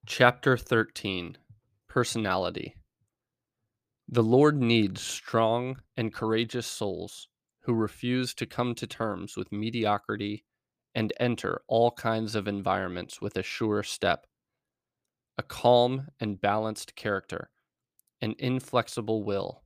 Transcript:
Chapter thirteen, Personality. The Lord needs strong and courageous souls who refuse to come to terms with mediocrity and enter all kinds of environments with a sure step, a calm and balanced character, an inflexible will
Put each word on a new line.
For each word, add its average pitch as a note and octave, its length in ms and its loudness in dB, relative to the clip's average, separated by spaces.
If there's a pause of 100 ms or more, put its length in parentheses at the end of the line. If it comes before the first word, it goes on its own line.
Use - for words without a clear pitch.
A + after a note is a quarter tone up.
(140)
Chapter B2+ 440 6
thirteen, G2 800 -2 (500)
Personality. F#2+ 880 -2 (1300)
The A#2+ 120 4
Lord C3+ 400 6
needs A2+ 400 4
strong A#2+ 760 0 (180)
and A2+ 180 -2
courageous A2+ 540 -2
souls F#2 640 -8 (320)
who B2+ 100 -2
refuse B2 640 -2
to - 120 -6
come A#2+ 300 -4
to - 100 -8
terms G2+ 520 -6
with G2+ 160 -10
mediocrity G#2+ 920 -2 (500)
and A2 240 0
enter - 520 -2
all A#2 220 4
kinds A2 440 -2
of G#2 140 -2
environments F#2+ 720 -4
with G#2 160 -4
a F#2+ 40 -2
sure G#2 420 -2
step, - 440 -2 (1080)
a - 60 -8
calm B2 680 4 (100)
and G#2 220 -4
balanced G#2+ 560 -2
character, - 520 -6 (720)
an A2 180 -4
inflexible A#2+ 840 -2
will G2 420 -4